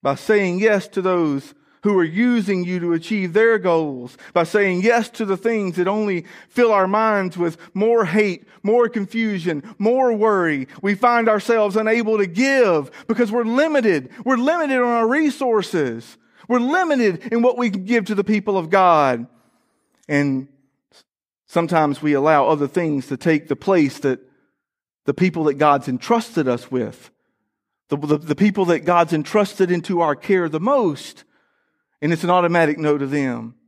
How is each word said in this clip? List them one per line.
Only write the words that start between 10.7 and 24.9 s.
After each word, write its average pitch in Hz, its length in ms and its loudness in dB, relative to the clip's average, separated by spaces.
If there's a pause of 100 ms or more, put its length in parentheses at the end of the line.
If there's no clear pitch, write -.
we 202 140 0
find 233 320 2
ourselves 214 480 2
unable 220 420 0
to 196 80 2
give 196 640 2 (160)
because 226 240 0
we're 233 140 -2
limited. 226 680 0 (140)
We're 247 140 0
limited 285 400 0
on 247 100 0
our 233 200 0
resources. 214 1080 -2 (300)
We're 247 100 2
limited 254 760 0
in 233 100 0
what 240 140 2
we 240 140 -2
can 185 140 -8
give 220 220 -2
to 214 100 -4
the 196 80 -2
people 202 340 -2
of 160 120 -4
God. 151 580 2 (800)
And 139 400 -2 (1000)
sometimes 156 560 0
we 151 100 0
allow 143 360 2
other 143 180 0
things 151 400 -4
to 139 100 -8
take 156 300 0
the 135 100 -4
place 165 440 0
that 131 200 -2 (840)